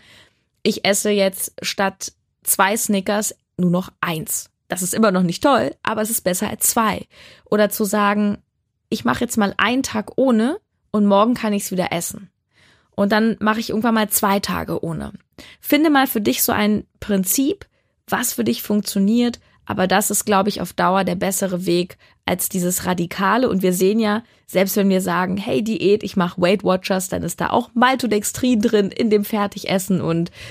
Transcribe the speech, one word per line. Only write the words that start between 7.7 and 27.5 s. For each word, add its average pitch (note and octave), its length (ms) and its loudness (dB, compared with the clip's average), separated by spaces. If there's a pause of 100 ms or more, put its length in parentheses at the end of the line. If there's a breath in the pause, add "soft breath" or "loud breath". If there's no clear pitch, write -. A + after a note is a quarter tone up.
sagen, G#3 540 0 (500)
"Ich - 160 -4
mache A#3+ 160 2
jetzt A#3+ 160 -4
mal G3+ 220 0
einen B3 240 2
Tag - 340 -6
ohne B3+ 420 2 (320)
und G#3+ 140 2
morgen G3+ 300 4
kann A3 180 -2
ich's G3+ 180 -4
wieder F3+ 220 -2
essen." - 380 -8 (640 soft breath)
Und G3+ 180 0
dann A3 280 2
mache G#3+ 200 0
ich A3+ 100 -6
irgendwann A3+ 240 2
mal G#3+ 140 2
zwei G3+ 300 2
Tage E3 460 -4
ohne. D#3 280 -6 (480 loud breath)
Finde D4 280 2
mal C#4 180 4
für A3+ 140 -4
dich G#3+ 220 0
so - 100 0
ein G#3 320 0 (160)
Prinzip, A3 680 -2 (400)
was A#3 280 -4
für A#3 100 -2
dich A#3 180 -2
funktioniert, G#3+ 800 0 (240 soft breath)
aber G3 220 -2
das G3 240 0
ist, G3+ 140 -2
glaub G3+ 220 2
ich, G#3 140 -2
auf F#3 140 -8
Dauer F#3 300 2
der F3+ 100 -2
bessere F#3+ 500 -4
Weg F3 320 -2 (300 soft breath)
als - 240 -2
dieses F3+ 340 -2
Radikale. F#3+ 640 0
Und F#3+ 140 0
wir F#3 100 2
sehen F#3+ 260 2
ja, G#3+ 240 0 (240 soft breath)
selbst G3 300 0
wenn G3 140 4
wir F#3 100 2
sagen, F#3 380 -2
"Hey, A#3 260 -2
Diät, G#3+ 380 2
ich - 140 -8
mach F3 220 0
Weight F3+ 260 2
Watchers", F#3 440 0
dann F3 140 -6
ist E3+ 180 -6
da - 80 0
auch - 260 0